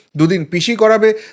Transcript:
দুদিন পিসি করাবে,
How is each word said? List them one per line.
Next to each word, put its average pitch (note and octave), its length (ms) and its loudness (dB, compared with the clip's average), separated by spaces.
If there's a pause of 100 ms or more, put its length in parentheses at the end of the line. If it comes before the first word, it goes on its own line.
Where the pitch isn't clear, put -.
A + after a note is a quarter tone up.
(160)
দুদিন E3 280 0
পিসি F3 320 -4
করাবে, A3 380 2 (180)